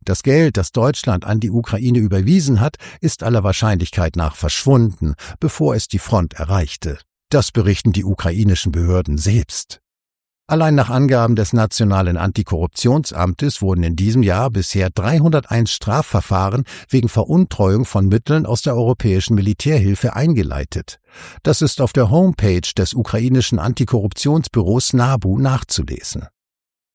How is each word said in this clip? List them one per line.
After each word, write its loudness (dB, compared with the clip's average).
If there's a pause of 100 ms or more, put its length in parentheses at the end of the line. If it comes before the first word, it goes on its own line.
Das -2
Geld, 4
das -2
Deutschland 0
an -2
die -2
Ukraine 0
überwiesen 2
hat, -2 (240)
ist -4
aller 0
Wahrscheinlichkeit 0
nach -4
verschwunden, 0 (240)
bevor -2
es -4
die -4
Front -2
erreichte. -4 (300)
Das 2
berichten 2
die -2
ukrainischen 0
Behörden 0
selbst. -2 (680)
Allein 2
nach 2
Angaben 2
des 0
Nationalen 2
Antikorruptionsamtes -2
wurden 0
in 0
diesem 2
Jahr 2
bisher -2
dreihunderteins 0
Strafverfahren -2 (220)
wegen 0
Veruntreuung 2
von 0
Mitteln 2
aus -2
der -2
europäischen 0
Militärhilfe 0
eingeleitet. -2 (420)
Das 0
ist 0
auf 0
der 2
Homepage 2 (160)
des 0
ukrainischen 0
Antikorruptionsbüros 0
nabu 0
nachzulesen. -4 (680)